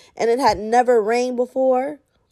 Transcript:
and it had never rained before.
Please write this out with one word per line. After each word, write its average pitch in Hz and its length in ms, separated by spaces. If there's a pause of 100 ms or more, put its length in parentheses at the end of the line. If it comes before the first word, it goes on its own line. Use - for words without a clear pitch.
(160)
and 226 140
it 233 80
had 220 200
never 233 440
rained 240 340
before. 262 640 (320)